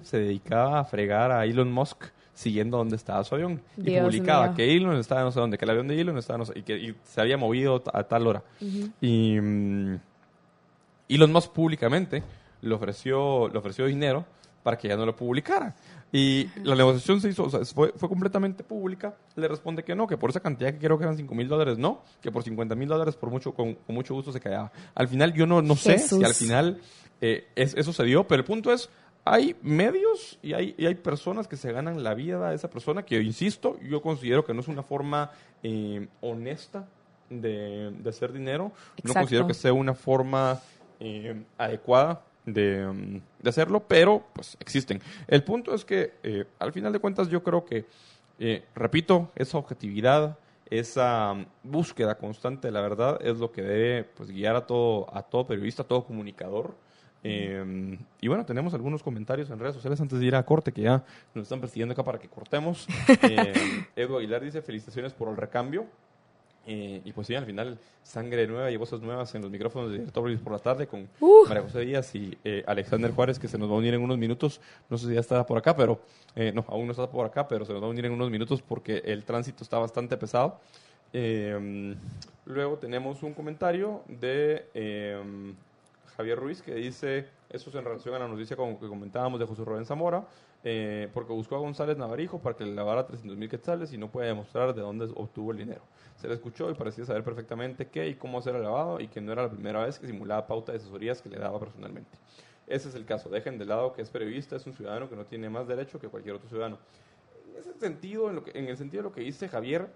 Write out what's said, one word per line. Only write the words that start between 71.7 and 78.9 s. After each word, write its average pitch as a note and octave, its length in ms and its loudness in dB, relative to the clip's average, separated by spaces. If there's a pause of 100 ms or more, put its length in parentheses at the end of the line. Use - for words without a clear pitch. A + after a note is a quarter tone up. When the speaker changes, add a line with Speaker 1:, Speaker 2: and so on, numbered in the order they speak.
Speaker 1:
Díaz C3 340 -2
y, G2+ 300 -8
eh, G#2 240 -4
Alexander G#2+ 440 0
Juárez, B2+ 280 2
que - 80 -8
se A2 100 -6
nos G#2 120 -4
va G#2 40 2
a G#2+ 40 2
unir A#2 160 2
en A#2+ 80 0
unos B2 160 -2
minutos. A#2+ 420 -2 (300)
No A#2+ 80 -4
sé A#2+ 100 -6
si A#2+ 60 -2
ya A#2 80 2
está B2 240 2
por A#2 120 0
acá, D#3+ 200 4
pero, A#2 240 4 (340)
eh, A2+ 180 0
no, A2 140 -2
aún A2 180 -6
no A#2+ 60 -8
está B2+ 180 -6
por B2 160 -2
acá, C#3 220 -4
pero G#2+ 180 -2
se G#2+ 80 -10
nos G2+ 80 -6
va A2 60 -6
a - 20 -4
unir A#2+ 160 -6
en A#2+ 60 -2
unos B2 180 -2
minutos A2+ 320 -2
porque G#2+ 440 -6